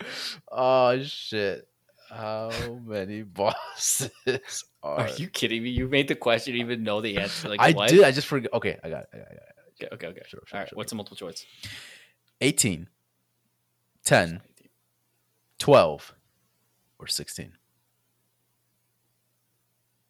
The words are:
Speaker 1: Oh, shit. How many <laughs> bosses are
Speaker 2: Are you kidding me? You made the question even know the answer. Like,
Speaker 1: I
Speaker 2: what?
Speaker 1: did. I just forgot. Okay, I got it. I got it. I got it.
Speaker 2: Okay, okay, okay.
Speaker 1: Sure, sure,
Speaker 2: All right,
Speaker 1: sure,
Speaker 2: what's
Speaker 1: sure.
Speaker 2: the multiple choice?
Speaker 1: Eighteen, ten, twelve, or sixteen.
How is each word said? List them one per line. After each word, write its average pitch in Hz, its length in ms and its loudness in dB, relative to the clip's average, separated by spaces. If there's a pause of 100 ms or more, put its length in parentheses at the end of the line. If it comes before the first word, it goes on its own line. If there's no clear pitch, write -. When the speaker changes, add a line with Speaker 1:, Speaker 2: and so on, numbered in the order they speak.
(520)
Speaker 1:
Oh, 131 520 4
shit. 101 640 -6 (400)
How 110 420 -8 (340)
many 104 360 -6
<laughs> - 20 -10
bosses - 880 -2 (720)
are 73 160 -4
Speaker 2:
Are - 120 0
you 156 180 -8
kidding 113 340 -2
me? 123 60 -6
You 127 180 -2
made 139 220 2
the 156 60 0
question 120 420 0
even 120 260 -4
know 107 160 -2
the 107 180 -2
answer. 98 300 -4
Like, 104 140 0
Speaker 1:
I 147 100 8
Speaker 2:
what? 107 180 2
Speaker 1:
did. 185 140 10
I 139 80 8
just 139 160 -2
forgot. 123 280 -2
Okay, 110 280 -2
I 82 60 -10
got 69 140 -8
it. - 100 -20
I 55 60 -16
got - 80 -20
it. - 40 -20
I 50 40 -20
got 50 120 -20
it. - 80 -20 (300)
Speaker 2:
Okay, - 100 -12
okay, 85 120 -12
okay. 90 200 -14
Speaker 1:
Sure, - 180 -20
sure, - 120 -12
Speaker 2:
All - 60 -8
right, - 60 -14
Speaker 1:
sure, - 60 -18
Speaker 2:
what's 104 160 -8
Speaker 1:
sure. 117 40 -8
Speaker 2:
the - 20 -8
multiple 98 180 -12
choice? 85 300 -14 (960)
Speaker 1:
Eighteen, 110 480 2 (1120)
ten, 90 380 2 (1160)
twelve, 90 540 6 (840)
or - 80 -18
sixteen. - 460 -6 (2500)